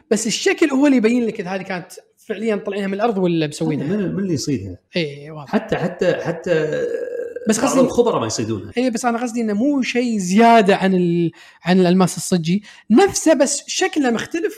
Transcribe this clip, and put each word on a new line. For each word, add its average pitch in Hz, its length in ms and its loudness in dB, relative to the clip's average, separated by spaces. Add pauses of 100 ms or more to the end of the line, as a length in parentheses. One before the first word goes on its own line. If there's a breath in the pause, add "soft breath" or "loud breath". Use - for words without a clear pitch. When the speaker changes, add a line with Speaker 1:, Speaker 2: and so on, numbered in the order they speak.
(120)
Speaker 1:
بس 214 160 0
الشكل 330 420 0
هو 262 160 2
اللي 269 120 6
يبين 233 280 2
لك 208 140 -6
إذا 175 100 -8
هذه 190 120 -6
كانت 180 300 -8 (260)
فعليًا 214 380 -4
طلعينها 202 320 -6
من 196 60 -4
الأرض 208 240 0
ولا 170 300 0
مسوينها. 151 400 -4
Speaker 2:
من، 185 260 -2
من 180 60 -4
اللي 190 140 -2
يصيدها؟ 101 440 -4 (180)
Speaker 1:
إيه، 143 360 -6
واضح. 151 200 -14
Speaker 2:
حتى، 202 240 -2
حتى، 175 380 -2
حتى 156 720 -2 (640)
Speaker 1:
بس 214 100 2
Speaker 2:
بعض 269 80 0
Speaker 1:
قصدي 262 140 2
Speaker 2:
الخبراء 233 380 2
ما 117 60 -2
يصيدونها. 107 520 -4
Speaker 1:
إيه، 254 120 0
بس 233 160 -4
أنا 233 160 -2
قصدي 240 200 -4
إنه 214 120 -2
مو 269 280 0
شيء 240 360 -2
زيادة 202 580 6
عن 190 180 2
ال-، 175 380 2 (320 loud breath)
عن 185 160 4
الألماس 180 380 4
الصجي 175 460 -2 (280 loud breath)
نفسه، 330 420 4
بس 269 340 0
شكله 320 440 -2
مختلف 330 460 -4